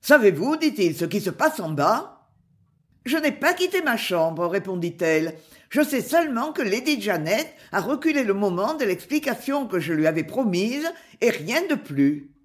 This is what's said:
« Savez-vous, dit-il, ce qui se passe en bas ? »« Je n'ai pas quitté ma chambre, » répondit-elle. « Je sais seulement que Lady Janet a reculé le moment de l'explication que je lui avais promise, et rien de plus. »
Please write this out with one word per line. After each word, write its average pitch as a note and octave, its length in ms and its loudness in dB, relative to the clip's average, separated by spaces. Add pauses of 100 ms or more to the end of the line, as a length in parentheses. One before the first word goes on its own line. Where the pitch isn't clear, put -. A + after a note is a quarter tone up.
« - 0 -
Savez-vous, B3 560 4
dit-il, G#3 400 0
ce E3+ 80 -2
qui E3+ 160 -2
se F3+ 100 -2
passe D#4 300 0
en D#3+ 100 -6
bas ? »« F3 420 0 (960)
Je C#4 100 0
n'ai D4+ 120 0
pas E4+ 240 0
quitté F4+ 280 0
ma B3+ 140 0
chambre, » E3 520 0
répondit-elle. « E3 880 -2 (340)
Je C4 100 2
sais C#4 200 0
seulement C#4+ 520 0
que - 100 -4
Lady B3 380 0
Janet G3 540 -2 (160)
a F#3+ 100 0
reculé C#4+ 440 0
le G3 100 0
moment G3 400 0
de C#4+ 100 -2
l'explication C4+ 840 -2
que F#3 100 -2
je D#3+ 140 -4
lui D#3 160 2
avais D#3+ 160 0
promise, A#3+ 680 -2 (300)
et A#3 100 4
rien A#3+ 400 -2
de C#4 60 2
plus. » C#3+ 560 -2 (120)